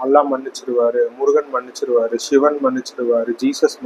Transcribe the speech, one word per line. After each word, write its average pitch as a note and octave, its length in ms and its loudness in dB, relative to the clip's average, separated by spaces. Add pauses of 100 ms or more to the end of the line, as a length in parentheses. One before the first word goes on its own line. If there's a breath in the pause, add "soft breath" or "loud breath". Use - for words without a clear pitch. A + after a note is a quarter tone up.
அல்லாஹ் C#3+ 280 4
மன்னிச்சிடுவாரு, B2 720 -2 (160)
முருகன் C#3+ 380 0
மன்னிச்சிடுவாரு, B2 580 -2
சிவன் C#3+ 500 2
மன்னிச்சிடுவாரு, A#2+ 800 -2
ஜீசஸ் C#3 440 0